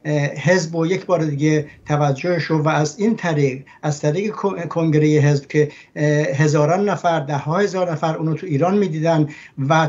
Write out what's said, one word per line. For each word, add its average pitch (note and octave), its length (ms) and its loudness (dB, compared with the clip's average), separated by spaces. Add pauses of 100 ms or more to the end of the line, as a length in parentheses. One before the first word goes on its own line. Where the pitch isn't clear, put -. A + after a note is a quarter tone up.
اه، D3+ 160 -2
حزب D#3+ 540 0
و E3 100 0
یک F#3 200 -2
بار E3 200 0
دیگه D3 420 0 (180)
توجهش D3 580 0
رو D#3 200 0
و D#3 60 2
از D3+ 300 -2
این G#3+ 160 2
طریق، C#3+ 480 -2 (200)
از D3 180 -4
طریق F#3 300 -2
کن-، F#3+ 360 -4
کنگرهٔ D3+ 520 2
حزب C#3+ 280 2
که، D3+ 240 0 (240)
اه، D#3 100 0
هزاران D3+ 840 2
نفر، E3+ 300 0
ده D3 180 -4
ها D3+ 200 -2
هزار F3+ 340 0
نفر D#3+ 240 -2
اونو D#3+ 180 -2
تو F#3 140 -8
ایران E3+ 300 2
می‌دیدن D#3+ 500 2 (420)
و D#3+ 200 4